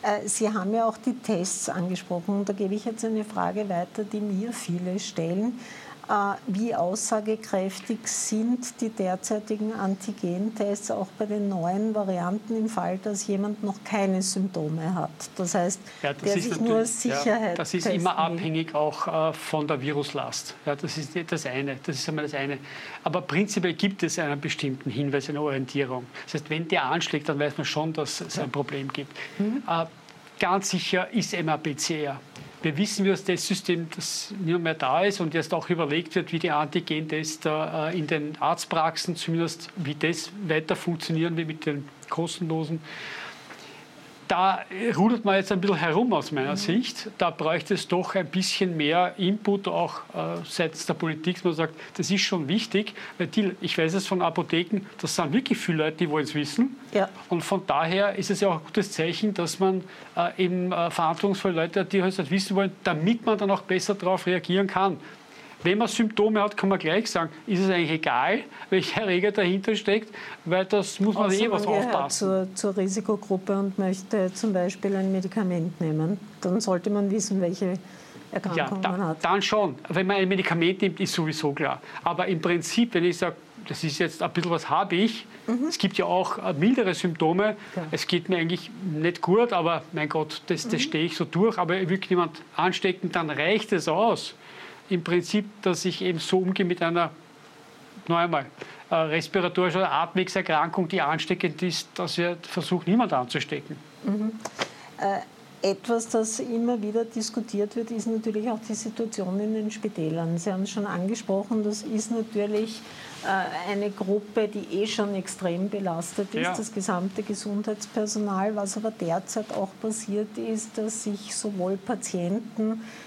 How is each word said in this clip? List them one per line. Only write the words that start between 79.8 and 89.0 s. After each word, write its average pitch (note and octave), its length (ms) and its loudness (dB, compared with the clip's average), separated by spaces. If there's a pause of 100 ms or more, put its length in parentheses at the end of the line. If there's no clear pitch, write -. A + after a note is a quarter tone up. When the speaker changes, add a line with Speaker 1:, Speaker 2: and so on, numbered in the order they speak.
Speaker 2:
Wenn F#3 200 2
man G3+ 100 2
ein F#3 100 4
Medikament F#3 540 2
nimmt, F3+ 180 2
ist F#3 140 0
sowieso D#3 400 0
klar. C#3 260 0 (240)
Aber F3 220 0
im F#3 160 0
Prinzip, F3 540 2
wenn E3+ 100 4
ich F3 140 4
sag, E3+ 160 0 (320)
das - 160 -6
ist D3+ 160 -2
jetzt E3+ 240 0
ein F3 80 0
bisschen F3 180 0
was E3 180 0
habe F3 280 2
ich, A3 320 2 (180)
Speaker 1:
Mhm. B3 240 0
Speaker 2:
es F4 80 -4
gibt F#3+ 220 0
ja F3+ 60 4
auch, F3 340 2
äh, F#3 140 -2
mildere G3 420 4
Symptome, F3+ 600 2 (200)
Speaker 1:
Ja. F3+ 160 -4
Speaker 2:
es E3 160 -4
geht F3 220 0
mir F3+ 100 4
eigentlich E3+ 320 -2 (200)
nicht D#3+ 300 0